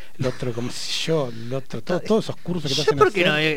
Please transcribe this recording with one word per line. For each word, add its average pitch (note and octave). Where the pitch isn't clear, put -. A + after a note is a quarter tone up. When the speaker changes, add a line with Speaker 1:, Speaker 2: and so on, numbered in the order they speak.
Speaker 1:
el A#2+
otro, B2
como A#2+
sé -
yo, D#3
el A#2
otro, C3
to-, F3+
todos G#3+
esos -
cursos E3+
que D3
te C3+
Speaker 2:
Yo D3+
Speaker 1:
hacen -
Speaker 2:
por F#4
qué F3+
no D#3
Speaker 1:
hacer. D3+